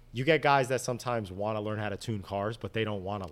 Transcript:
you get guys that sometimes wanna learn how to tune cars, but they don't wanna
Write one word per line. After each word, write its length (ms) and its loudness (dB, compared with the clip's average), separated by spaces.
you 100 -2
get 180 6
guys 260 6
that 120 0
sometimes 520 -2
wanna 280 -2
learn 180 -2
how 120 -2
to 60 -4
tune 260 -4
cars, 340 -2
but 160 -8
they 120 0
don't 180 -4
wanna 300 -4